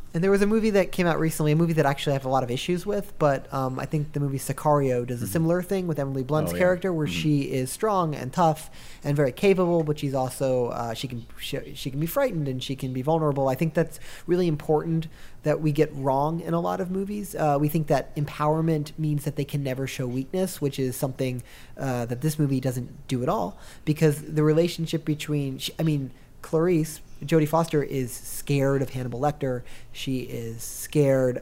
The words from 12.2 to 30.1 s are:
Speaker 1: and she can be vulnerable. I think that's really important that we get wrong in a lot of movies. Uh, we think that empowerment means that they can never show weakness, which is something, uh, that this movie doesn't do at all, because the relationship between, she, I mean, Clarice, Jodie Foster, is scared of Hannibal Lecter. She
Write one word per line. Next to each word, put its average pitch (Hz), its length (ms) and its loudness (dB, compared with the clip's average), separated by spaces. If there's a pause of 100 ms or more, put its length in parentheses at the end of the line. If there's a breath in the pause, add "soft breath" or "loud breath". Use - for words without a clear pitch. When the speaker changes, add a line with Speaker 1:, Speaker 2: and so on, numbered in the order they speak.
Speaker 1:
and 127 160 -4
she 135 120 -4
can 131 160 -6
be 127 120 -4
vulnerable. 143 460 2
I 131 40 2
think 156 220 0
that's 165 240 0 (260 loud breath)
really 175 220 2
important 160 600 0 (360 soft breath)
that 151 180 2
we 156 100 2
get 147 220 4
wrong 143 460 2
in 165 160 -2
a 170 40 2
lot 180 220 -2
of 180 80 -4
movies. 196 460 -4
Uh, 147 260 4
we 151 60 4
think 156 180 2
that 135 300 0
empowerment 151 800 0
means 151 280 0
that 147 100 -4
they 143 100 -2
can 147 160 -4
never 135 240 -2
show 127 220 -4
weakness, 135 520 -2
which 139 200 -2
is 131 160 0
something, 131 480 -2 (340 soft breath)
uh, 123 300 -2
that 123 140 -6
this 151 180 -2
movie 135 200 2
doesn't 127 480 -4
do 127 140 0
at 131 80 0
all, 202 300 -2 (260 loud breath)
because 151 380 4
the 151 180 0
relationship 160 640 2
between, 147 540 -2
she, - 180 -6
I 160 60 -2
mean, 147 260 2 (320 soft breath)
Clarice, 160 600 2 (220)
Jodie 156 240 4
Foster, 160 360 2
is 131 300 -4
scared 139 680 0
of 131 100 -4
Hannibal 123 280 -6
Lecter. 135 440 -2 (280 soft breath)
She 131 300 -4